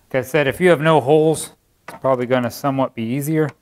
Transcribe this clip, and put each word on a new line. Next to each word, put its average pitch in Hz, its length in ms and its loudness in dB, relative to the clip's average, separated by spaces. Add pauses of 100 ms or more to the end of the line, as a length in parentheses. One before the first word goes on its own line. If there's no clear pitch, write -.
(140)
I 131 80 0
said, 147 240 0
if 160 120 -2
you 180 120 4
have 151 100 4
no 156 220 4
holes, 156 500 0 (340)
it's - 140 -18
probably 131 240 0
gonna 123 260 0
somewhat 135 440 -4
be 117 80 -8
easier. 143 480 -2 (120)